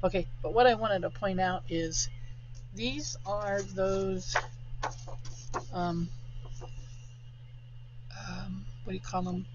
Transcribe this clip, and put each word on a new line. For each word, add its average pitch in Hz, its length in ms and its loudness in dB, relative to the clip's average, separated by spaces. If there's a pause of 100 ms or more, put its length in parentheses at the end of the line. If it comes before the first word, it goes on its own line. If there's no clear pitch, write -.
Okay, 180 240 4 (160)
but 156 100 0
what 240 140 12
I 233 80 10
wanted 208 260 2
to 170 80 0
point 190 300 0
out 185 300 4
is 165 380 2 (680)
these 262 420 -2 (100)
are 202 360 2
those, 190 760 2 (1400)
um, 175 380 2 (2000)
um, 190 480 -6 (180)
what 196 80 -2
do 185 40 0
you 190 60 -2
call 180 260 0
'em? 180 280 -2